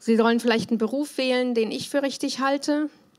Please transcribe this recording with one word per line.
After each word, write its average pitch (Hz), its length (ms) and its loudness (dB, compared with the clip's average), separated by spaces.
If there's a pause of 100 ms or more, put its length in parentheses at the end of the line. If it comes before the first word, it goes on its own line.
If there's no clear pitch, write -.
Sie 226 160 2
sollen 233 240 4
vielleicht 226 300 0
einen 226 80 0
Beruf 254 380 -4
wählen, 254 380 0
den 220 160 0
ich - 180 -8
für 285 140 0
richtig 269 380 -4
halte. 294 500 0 (280)